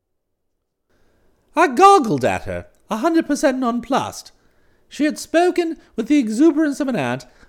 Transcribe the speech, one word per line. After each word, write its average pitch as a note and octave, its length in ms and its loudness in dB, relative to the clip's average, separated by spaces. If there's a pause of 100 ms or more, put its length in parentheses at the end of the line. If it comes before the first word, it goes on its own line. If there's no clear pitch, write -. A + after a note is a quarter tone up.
(1500)
I E4 140 2
goggled C4+ 560 4
at F#2+ 200 -2
her, F2 240 -10 (220)
a G#3+ 80 -6
hundred E4 300 0
percent C#4+ 300 -2
nonplussed. A#3 760 -4 (560)
She - 160 -6
had D4+ 160 -2
spoken F4 580 0 (200)
with A3+ 100 -6
the D4 100 2
exuberance C#4+ 600 0
of C#4 80 -4
an B3+ 80 -4
aunt C3 300 -4 (240)